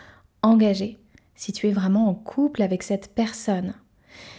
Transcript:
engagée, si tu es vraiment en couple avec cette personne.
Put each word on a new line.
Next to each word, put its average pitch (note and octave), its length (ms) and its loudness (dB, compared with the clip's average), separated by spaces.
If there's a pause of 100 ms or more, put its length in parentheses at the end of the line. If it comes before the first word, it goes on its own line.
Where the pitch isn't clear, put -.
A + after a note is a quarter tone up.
(420)
engagée, G#3+ 580 2 (340)
si - 200 -10
tu - 160 -2
es - 20 2
vraiment G3 380 2
en F#3 40 0
couple C#4+ 480 -2
avec F#3 220 0
cette - 320 -6
personne. G3+ 580 -2 (640)